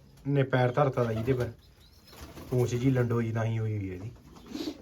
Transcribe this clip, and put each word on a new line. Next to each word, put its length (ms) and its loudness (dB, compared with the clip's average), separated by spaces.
ਨੇ 160 4
ਪੈਰ 280 2
ਧਰਤਾ 320 2
ਤਾ 100 0
ਜਿਹਦੇ 200 0
ਪਰ। 180 0
ਪੂੰਛ 200 2
ਜੀ 200 2
ਲੰਡੋ 320 2
ਜੀ 100 0
ਤਾਂ 140 0
ਹੀ 140 0
ਹੋਈ 180 -2
ਹੋਈ 120 -4
ਹੈ 60 -8
ਇਹਦੀ। 160 -10